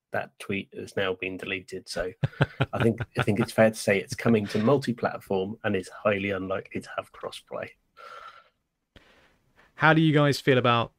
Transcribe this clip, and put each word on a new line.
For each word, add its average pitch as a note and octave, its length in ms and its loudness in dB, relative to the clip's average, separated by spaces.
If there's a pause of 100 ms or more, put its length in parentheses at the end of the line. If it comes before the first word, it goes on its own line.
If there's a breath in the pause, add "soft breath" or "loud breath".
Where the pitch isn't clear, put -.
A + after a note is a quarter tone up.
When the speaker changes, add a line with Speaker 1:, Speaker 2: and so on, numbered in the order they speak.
(120)
Speaker 1:
that - 260 -6
tweet G2 300 -6 (100)
has G2+ 160 -12
now F#2+ 200 -2
been F#2 240 -8
deleted. F#2+ 500 -10
So F2 240 -6 (600 loud breath)
I G#2+ 80 -2
think, A2+ 180 2 (180)
I B2+ 40 0
think G2+ 180 0
it's - 120 -2
fair A2 180 6
to A2 60 -6
say G2+ 220 2
it's - 160 -8
coming A2 340 2
to G#2+ 100 -2
multi-platform A2+ 1040 0
and G#2 100 -2
is F#2 140 -4
highly G2+ 420 0
unlikely F#2+ 520 -6
to - 140 -16
have - 140 -8
cross-play. - 600 -12 (2000 loud breath)
Speaker 2:
How D#3 180 6
do D#3+ 80 6
you D#3+ 100 6
guys C#3+ 280 4
feel C3 180 4
about A#2+ 400 2